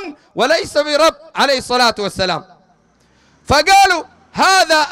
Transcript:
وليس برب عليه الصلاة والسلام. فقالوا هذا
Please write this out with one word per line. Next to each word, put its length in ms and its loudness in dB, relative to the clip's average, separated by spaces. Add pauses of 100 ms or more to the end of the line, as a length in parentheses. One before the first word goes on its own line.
(340)
وليس 440 -2
برب 360 0 (220)
عليه 220 0
الصلاة 400 -2
والسلام. 460 -6 (1040)
فقالوا 560 2 (280)
هذا 600 2